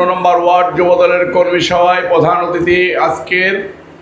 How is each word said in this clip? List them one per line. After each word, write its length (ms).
নম্বর 340
ওয়ার্ড 320
যুবদলের 560
কর্মী 280
সভায় 400
প্রধান 360
অতিথি 340
আজকের 480